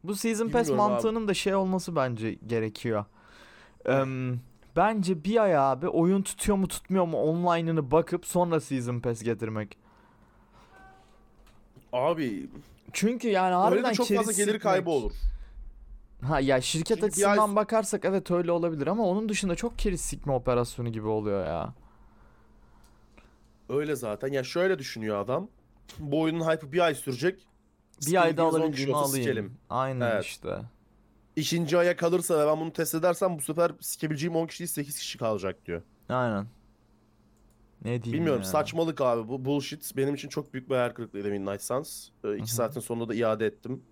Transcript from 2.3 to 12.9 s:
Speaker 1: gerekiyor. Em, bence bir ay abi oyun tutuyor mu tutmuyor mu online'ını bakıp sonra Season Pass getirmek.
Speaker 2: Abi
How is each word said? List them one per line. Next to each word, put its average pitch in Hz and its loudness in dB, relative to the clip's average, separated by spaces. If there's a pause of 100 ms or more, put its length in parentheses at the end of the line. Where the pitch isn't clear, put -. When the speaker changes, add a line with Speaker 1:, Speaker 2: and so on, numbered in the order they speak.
Speaker 1:
gerekiyor. 110 -2 (800)
Em, 131 0 (360)
bence 185 2
bir 220 4
ay 185 4
abi 135 2
oyun 185 2
tutuyor - 0
mu 190 2
tutmuyor 185 0
mu 160 -2
online'ını 165 2
bakıp 170 2
sonra 170 2
Season 120 -4
Pass 117 -4
getirmek. 110 -4 (2250)
Speaker 2:
Abi 127 0 (420)